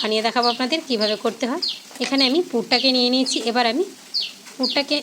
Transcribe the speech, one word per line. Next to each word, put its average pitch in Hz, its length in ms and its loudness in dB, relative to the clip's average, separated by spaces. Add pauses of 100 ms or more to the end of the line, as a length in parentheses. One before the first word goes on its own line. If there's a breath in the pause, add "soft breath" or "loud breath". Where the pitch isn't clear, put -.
বানিয়ে 220 260 0
দেখাবো 233 260 2
আপনাদের 254 260 -2 (100)
কীভাবে 214 360 0
করতে 233 260 -2
হয়। 339 120 -4 (420)
এখানে 269 260 2
আমি 294 80 4 (120)
পুরটাকে 240 460 2
নিয়ে 247 180 4
নিয়েছি। 262 240 2 (120)
এবার 240 220 2
আমি 311 120 0 (720)
পুরটাকে 277 460 0